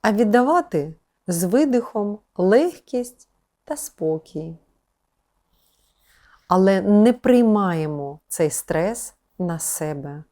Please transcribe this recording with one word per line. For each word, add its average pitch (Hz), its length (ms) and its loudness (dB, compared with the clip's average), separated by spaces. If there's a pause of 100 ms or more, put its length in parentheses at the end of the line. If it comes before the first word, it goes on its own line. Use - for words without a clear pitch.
а 214 100 2
віддавати 226 800 0 (320)
з 175 180 -2
видихом 233 760 0 (180)
легкість 247 920 0 (360)
та 302 120 -8
спокій. 160 800 -8 (1900)
Але 190 320 4
не 208 320 4
приймаємо 180 1160 0
цей 156 220 -2
стрес 175 640 -6 (240)
на 170 200 -4
себе. 147 720 -8